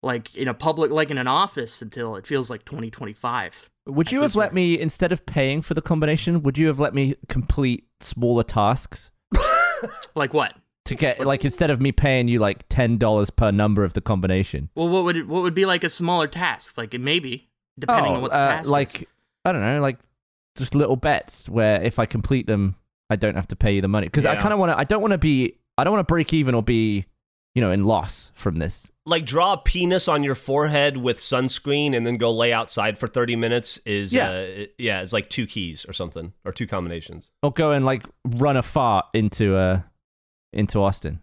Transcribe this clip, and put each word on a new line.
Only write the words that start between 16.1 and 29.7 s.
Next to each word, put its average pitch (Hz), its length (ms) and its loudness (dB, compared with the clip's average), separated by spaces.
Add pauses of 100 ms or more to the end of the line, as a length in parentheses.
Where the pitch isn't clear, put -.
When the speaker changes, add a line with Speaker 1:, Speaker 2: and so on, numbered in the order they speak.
Speaker 1:
task? 160 500 -6
Like, 117 220 -8
maybe, 135 500 -4 (300)
depending 147 340 2
Speaker 2:
Oh, - 40 0
Speaker 1:
on 123 60 -4
what 131 100 -4
the - 60 2
Speaker 2:
uh, 139 100 4
Speaker 1:
task 147 220 -2
Speaker 2:
like, 143 320 0
Speaker 1:
is. - 60 -18 (360)
Speaker 2:
I 185 80 2
don't 151 100 -2
know, 127 180 0
like, 135 180 0 (580)
just 131 180 -6
little 139 220 4
bets - 520 -2
where 107 340 4
if 113 180 -2
I 110 60 2
complete 120 420 -2
them, 98 260 2 (360)
I 110 60 2
don't 104 200 0
have 95 120 -4
to - 80 -10
pay 101 200 2
you 98 60 2
the 95 60 0
money. 101 200 0
'Cause - 180 0
I - 60 4
Speaker 3:
Yeah. 202 100 -2
Speaker 2:
kinda 214 140 2
wanna, 180 200 2
I 135 80 0
don't 208 180 0
wanna 202 160 2
be, 143 400 2 (180)
I 127 80 2
don't 180 80 2
wanna 208 120 2
break 165 280 0
even 139 240 2
or 113 60 0
be, 110 420 0 (500)
you 127 80 2
know, 101 80 2
in 98 140 2
loss 101 500 -2
from 85 220 -4
this. 82 340 -6 (160)
Speaker 3:
Like, 165 200 0
draw 170 280 2
a - 40 -8
penis 180 500 2